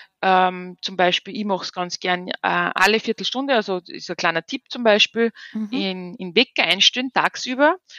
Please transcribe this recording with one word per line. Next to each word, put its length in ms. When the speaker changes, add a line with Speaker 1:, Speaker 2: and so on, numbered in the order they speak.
Speaker 1:
ähm, 600
zum 140
Beispiel, 400
ich 80
mach's 300
ganz 260
gern, 300
äh, 120
alle 600
Viertelstunde, 540
also 300
ist 240
ein 60
kleiner 260
Tipp 280
zum 160
Beispiel, 480
Speaker 2:
Mhm. 220
Speaker 1:
in, 420
in 180
Wecker 300
einstellen, 500
tagsüber, 640